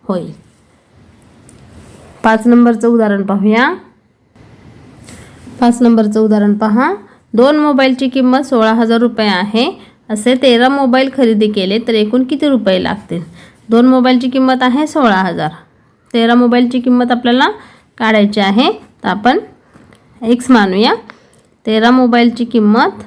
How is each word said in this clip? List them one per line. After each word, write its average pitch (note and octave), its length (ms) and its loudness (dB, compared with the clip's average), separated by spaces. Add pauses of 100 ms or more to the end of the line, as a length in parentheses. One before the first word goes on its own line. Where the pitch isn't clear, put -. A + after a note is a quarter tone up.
होईल. E3+ 240 -8 (1900)
पाच A3 240 0
नंबरचं A#3+ 400 2
उदाहरण G#3 380 0
पाहूया. G#3+ 480 0 (1900)
पाच A#3+ 220 2
नंबरचं A3 380 2
उदाहरण G#3 340 2
पहा. A3 400 0 (400)
दोन C4+ 240 2
मोबाईलची C4+ 520 0
किंमत B3+ 300 0
सोळा A3+ 340 0
हजार A#3 260 0
रुपये A3+ 280 -2
आहे, G#3 520 -2 (300)
असे A3+ 260 -2
तेरा B3+ 340 2
मोबाईल C4+ 480 0
खरेदी A3+ 340 2
केले G3 280 -2
तर A#3+ 140 -4
एकूण A3 300 0
किती C#4+ 240 -4
रुपये G#3 360 0
लागतील? F3 380 -6 (480)
दोन A#3 160 4
मोबाईलची B3+ 440 2
किंमत C4 340 0
आहे C4+ 240 0
सोळा A3+ 340 0
हजार. E3+ 300 -4 (600)
तेरा A#3 220 2
मोबाईलची B3 440 2
किंमत B3 320 0
आपल्याला B3 380 0 (480)
काढायची G#3+ 420 0
आहे, G#3 320 0
तर - 360 -12
आपण G#3+ 320 0 (840)
एक्स B3 300 -2
मानूया. G#3 420 2 (720)
तेरा A3 260 2
मोबाईलची A#3+ 540 0
किंमत A#3 600 0